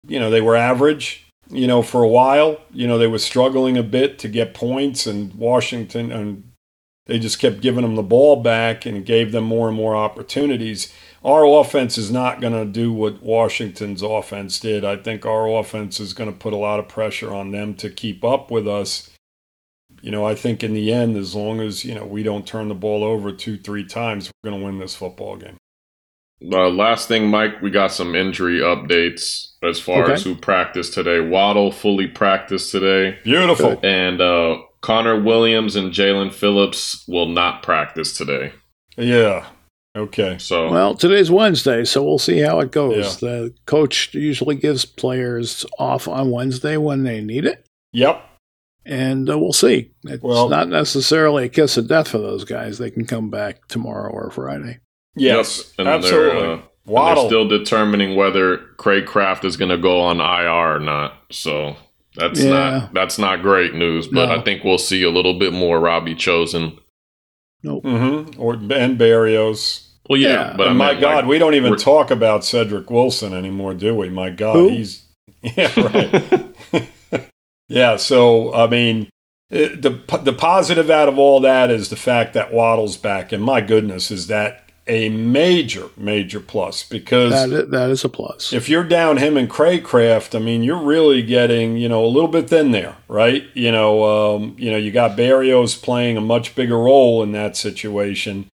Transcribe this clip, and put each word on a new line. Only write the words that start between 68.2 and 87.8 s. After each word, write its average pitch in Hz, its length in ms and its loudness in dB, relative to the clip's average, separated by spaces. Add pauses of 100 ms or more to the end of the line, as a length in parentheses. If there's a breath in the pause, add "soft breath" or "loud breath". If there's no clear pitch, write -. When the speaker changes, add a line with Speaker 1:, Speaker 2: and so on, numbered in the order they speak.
Speaker 1:
Or, 117 140 0
and 123 420 -2
Barrios. 110 920 2 (200)
Speaker 2:
Well, 139 120 2
yeah, 135 80 4
Speaker 3:
Yeah. - 280 0
Speaker 2:
but 98 120 2
Speaker 1:
And - 20 4
Speaker 2:
I - 80 4
Speaker 1:
my 139 140 4
Speaker 2:
meant, - 80 -2
Speaker 1:
God, 151 160 4
Speaker 2:
like, 127 100 2
Speaker 1:
we 147 120 4
don't 160 160 4
even 123 180 4
Speaker 2:
we're 101 40 2
Speaker 1:
talk 143 360 4
about 110 320 2
Cedric 104 440 -2
Wilson 117 460 0
anymore, 95 400 -6
do 104 200 -2
we? 95 140 -2
My 92 220 -6
God, 107 240 -2
Speaker 3:
Who? 175 160 8
Speaker 1:
he's 110 320 -8 (240)
<laughs> - 160 -20
yeah, 147 340 -2
right. 208 720 0 (260)
<laughs> 135 220 -4 (720)
Yeah, 120 300 4
so, 117 540 4
I 117 140 4
mean, 113 420 0 (400)
it, - 340 -2
the, 135 80 4 (340)
the 175 80 2
positive 165 580 2
out 151 180 6
of 135 120 0
all 139 200 8
that 131 300 4
is 107 180 -2
the 110 80 -8
fact 120 380 0
that 110 180 -4
Waddle's 113 440 0
back, 98 340 -6
and 101 120 -6
my 123 180 2
goodness, 104 500 0
is 90 160 -10
that 104 380 -4 (240)
a 113 200 -2
major, 120 760 0 (120)
major 104 440 -4
plus, 92 420 -6
because 123 480 0
Speaker 3:
That 131 260 0
i-, 139 140 -2
that 127 200 0